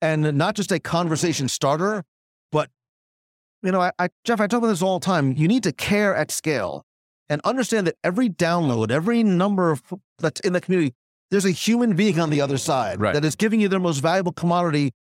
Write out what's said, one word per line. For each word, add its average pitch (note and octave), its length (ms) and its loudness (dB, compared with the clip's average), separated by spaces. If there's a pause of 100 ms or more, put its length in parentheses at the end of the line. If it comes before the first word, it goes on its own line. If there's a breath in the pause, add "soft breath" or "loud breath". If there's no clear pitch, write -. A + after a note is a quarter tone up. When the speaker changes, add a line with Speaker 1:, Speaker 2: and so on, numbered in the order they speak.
Speaker 1:
and D3+ 340 0
not F#3 180 0
just G3 160 -4
a E3+ 80 0
conversation D#3+ 720 -2
starter, E3+ 560 -2 (480)
but, D3+ 160 -2 (960)
you F#3 100 -2
know, F#3 80 0
I, F3+ 180 0
I, F3+ 100 0 (160)
Jeff, A3+ 160 0
I G#3 60 2
talk A#3 120 0
about A#3 100 0
this F3+ 140 0
all F#3 160 0
the - 80 -6
time. D3 260 2
You D#3 160 2
need A#3+ 140 2
to D#3+ 100 -2
care G#3 420 0
at D3 160 -2
scale F#2+ 540 -4 (460)
and D3+ 140 -2
understand A3 420 0
that D#3+ 180 -2
every G#3 240 0
download, D#3+ 600 0
every G#3 320 0
number F#3 480 2
of C#3+ 120 -2 (360)
that's - 220 -2
in F#3+ 120 0
the F3+ 80 0
community, E3+ 340 0 (360)
there's F#3+ 160 2
a F#3+ 40 4
human A3 460 0
being F3+ 240 2
on E3 80 0
the D3 140 2
other C#3 160 -2
side A#2 420 -2
Speaker 2:
Right. G#2 140 2
Speaker 1:
that D3 100 0
is D3+ 120 0
giving A3 240 2
you G3+ 80 2
their F#3 120 0
most E3 200 0
valuable F3 320 0
commodity, E3+ 600 0 (280)